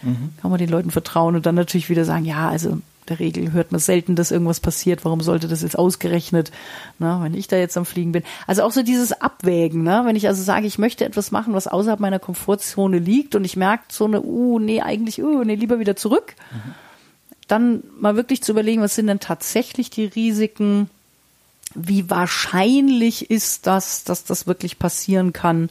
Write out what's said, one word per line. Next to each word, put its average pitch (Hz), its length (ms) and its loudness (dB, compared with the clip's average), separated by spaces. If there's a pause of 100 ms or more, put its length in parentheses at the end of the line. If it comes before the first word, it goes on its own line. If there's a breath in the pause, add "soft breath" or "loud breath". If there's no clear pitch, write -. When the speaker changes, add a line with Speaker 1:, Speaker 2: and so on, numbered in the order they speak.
Speaker 1:
Mhm. 123 300 -4 (100)
Speaker 2:
kann 180 100 -2
man 185 80 2
den 170 120 0
Leuten 170 200 0
vertrauen 165 460 0
und 160 80 -2
dann 170 100 2
natürlich 175 360 0
wieder 165 160 2
sagen, 160 180 -2
ja, 160 240 -2
also 160 300 -2 (320)
der 165 100 -6
Regel 165 320 -4
hört 165 180 0
man 165 120 -2
selten, 180 340 2
dass 165 140 0
irgendwas 170 300 0
passiert, - 440 -2
warum 165 160 0
sollte 165 260 0
das 160 140 -2
jetzt 165 180 -4
ausgerechnet, 170 720 0 (460 loud breath)
ne, 170 220 0
wenn 165 140 -2
ich 190 140 -6
da 196 100 0
jetzt 180 180 0
am 175 80 -2
Fliegen 170 280 -4
bin? 170 100 0 (240 loud breath)
Also 190 160 0
auch 226 100 2
so 262 100 2
dieses 247 300 2
Abwägen, 170 680 0
ne, 180 240 4
wenn 226 100 2
ich 208 100 0
also 196 160 0
sage, 202 240 0
ich 202 120 -6
möchte 220 260 0
etwas 202 260 -4
machen, 220 220 -2
was 190 160 0
außerhalb 208 320 0
meiner 196 180 0
Komfortzone 190 800 -2
liegt 220 360 2
und 202 100 2
ich 185 140 -6
merke 196 320 0
so - 160 -2
eine, 214 160 0
uh, 240 360 0
nee, 220 220 0
eigentlich, 220 420 -4
uh, 277 220 2
nee, 214 100 2
lieber 226 260 0
wieder 202 160 0
zurück, - 380 0 (160 loud breath)
Speaker 1:
Mhm. 117 220 -12 (720 loud breath)
Speaker 2:
dann 226 360 2 (180)
mal 208 160 2
wirklich 240 260 0
zu 220 100 -2
überlegen, 220 280 2
was 208 140 0
sind 220 140 0
denn 202 120 0
tatsächlich - 680 -4
die 220 160 -4
Risiken, 208 840 0 (840)
wie 185 340 0
wahrscheinlich 226 1200 2
ist - 360 -2
das, 190 360 0
dass - 220 -4
das - 220 -4
wirklich 180 320 -4
passieren 185 560 0
kann? 165 360 2